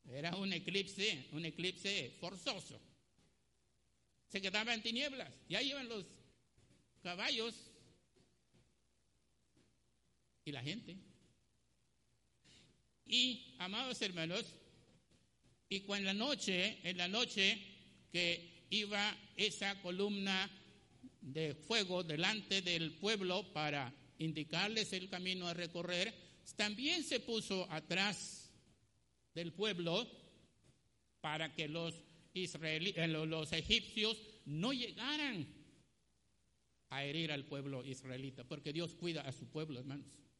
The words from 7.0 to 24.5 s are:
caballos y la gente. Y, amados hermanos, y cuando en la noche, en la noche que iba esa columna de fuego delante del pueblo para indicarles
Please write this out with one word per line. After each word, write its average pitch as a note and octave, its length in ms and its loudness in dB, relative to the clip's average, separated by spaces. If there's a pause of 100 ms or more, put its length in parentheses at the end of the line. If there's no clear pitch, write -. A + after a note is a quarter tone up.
caballos A3+ 520 0 (3000)
y D3 60 -6
la B2+ 100 -6
gente. F3 340 -6 (2000)
Y, B3 540 2
amados A3+ 420 -2
hermanos, F3+ 540 -2 (1120)
y G3 120 -2
cuando G3 280 0
en G3 100 2
la A3+ 80 2
noche, F#3+ 640 2
en F3+ 80 0
la F3 120 2
noche G#3 540 4 (480)
que E3+ 600 0
iba G#3 440 2 (220)
esa G3 460 2
columna G3 680 2 (680)
de D3 340 -2
fuego F#3 480 2
delante F#3 600 2
del E3 320 2
pueblo G3 580 0
para C#3+ 420 0 (240)
indicarles E3 760 0